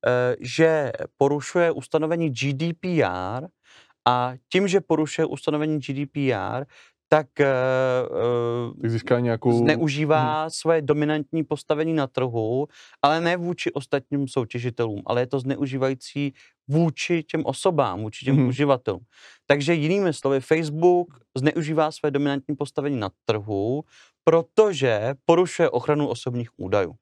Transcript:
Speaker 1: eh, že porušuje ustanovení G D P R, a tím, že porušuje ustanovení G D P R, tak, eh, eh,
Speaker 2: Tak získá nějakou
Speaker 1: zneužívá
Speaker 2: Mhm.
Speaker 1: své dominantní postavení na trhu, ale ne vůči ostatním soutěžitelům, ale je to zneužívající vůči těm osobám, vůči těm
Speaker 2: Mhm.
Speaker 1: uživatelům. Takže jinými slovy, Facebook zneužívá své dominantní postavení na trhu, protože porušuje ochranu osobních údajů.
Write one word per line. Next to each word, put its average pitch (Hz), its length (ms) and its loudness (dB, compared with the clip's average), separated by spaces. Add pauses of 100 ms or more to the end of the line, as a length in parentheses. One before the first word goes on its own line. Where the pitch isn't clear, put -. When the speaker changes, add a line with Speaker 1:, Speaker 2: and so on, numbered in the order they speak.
Speaker 1:
eh, 123 340 0
že 151 520 2 (240)
porušuje 147 560 2
ustanovení 160 580 -2
G 131 220 -4
D 160 200 -4
P 170 320 -2
R, 95 440 -4 (600)
a 123 240 0 (200)
tím, 196 160 2
že 185 120 2
porušuje 160 460 0
ustanovení 151 540 -2
G 135 120 -8
D 139 140 -4
P 135 260 -2
R, 110 340 -4 (420)
tak, 156 320 2
eh, 147 40 6
eh, 123 1400 0
Speaker 2:
Tak 113 80 -2
získá 117 300 0
nějakou 120 320 0
Speaker 1:
zneužívá 151 920 2
Speaker 2:
Mhm. 160 80 -6
Speaker 1:
své 160 320 0
dominantní 151 600 0
postavení 156 480 -2
na 147 140 0
trhu, 123 600 -2 (360)
ale 156 180 4
ne 170 160 0
vůči 175 360 -4
ostatním 139 560 -4
soutěžitelům, 117 800 -4
ale 120 140 0
je 127 60 0
to 135 140 -2
zneužívající 135 920 -4 (360)
vůči 165 540 0
těm 160 240 -4
osobám, 135 560 0
vůči 107 220 -10
těm 135 120 4
Speaker 2:
Mhm. 131 120 6
Speaker 1:
uživatelům. 123 520 0 (460)
Takže 147 280 4
jinými 170 380 0
slovy, 135 280 0
Facebook 165 680 2 (320)
zneužívá 151 520 0
své 151 200 -4
dominantní 139 460 -2
postavení 143 440 -4
na 98 100 -4 (140)
trhu, 107 600 -2 (400)
protože 143 920 2 (100)
porušuje 170 460 4
ochranu 147 380 0
osobních 120 480 -6
údajů. 92 440 -2